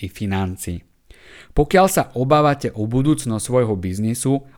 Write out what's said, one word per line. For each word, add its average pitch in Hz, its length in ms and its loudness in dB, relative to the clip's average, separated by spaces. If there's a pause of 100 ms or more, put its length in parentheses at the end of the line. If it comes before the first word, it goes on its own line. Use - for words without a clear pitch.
i 95 80 -8
financií. 92 720 -4 (720)
Pokiaľ 185 400 4
sa - 240 0
obávate 143 560 2
o 107 160 -4
budúcnosť 123 560 0
svojho 120 320 0
biznisu, 110 800 -2